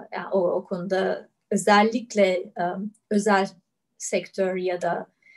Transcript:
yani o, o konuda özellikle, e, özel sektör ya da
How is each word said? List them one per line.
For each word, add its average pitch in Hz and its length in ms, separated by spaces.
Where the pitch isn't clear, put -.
yani - 200
o, 180 180
o 185 140
konuda 185 640
özellikle, 208 800
e, 185 300
özel 202 380
sektör 185 580
ya 180 260
da 175 240